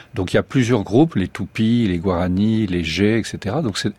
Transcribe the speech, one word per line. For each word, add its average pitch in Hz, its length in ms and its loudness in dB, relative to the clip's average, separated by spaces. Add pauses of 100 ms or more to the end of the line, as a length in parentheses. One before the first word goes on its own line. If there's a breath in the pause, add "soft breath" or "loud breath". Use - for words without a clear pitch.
(140 loud breath)
Donc 95 180 -4
il - 40 4
y - 20 6
a 98 40 2
plusieurs 117 420 0
groupes, 127 320 2
les 92 120 0
Tupis, 110 580 0
les 87 120 0
Guaranis, 95 680 0
les 87 160 -2
Jais, 101 380 0
et - 40 -4
cetera. 104 380 -6
Donc 107 160 -4
c'est 104 200 -4